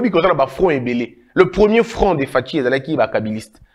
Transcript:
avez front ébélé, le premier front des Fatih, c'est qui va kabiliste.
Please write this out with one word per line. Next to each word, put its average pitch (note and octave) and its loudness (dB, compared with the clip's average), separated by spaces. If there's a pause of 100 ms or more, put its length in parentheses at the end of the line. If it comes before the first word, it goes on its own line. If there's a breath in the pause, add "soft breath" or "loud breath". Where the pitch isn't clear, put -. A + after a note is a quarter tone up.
(180)
avez E3 2
front F3+ 0
ébélé, B2 -4 (160 soft breath)
le F#3 2
premier G#3+ 4
front G3+ 0
des C3+ -2
Fatih, C3+ -2
c'est C3 0
qui D3+ -6
va A#2 2
kabiliste. A2 -6 (120)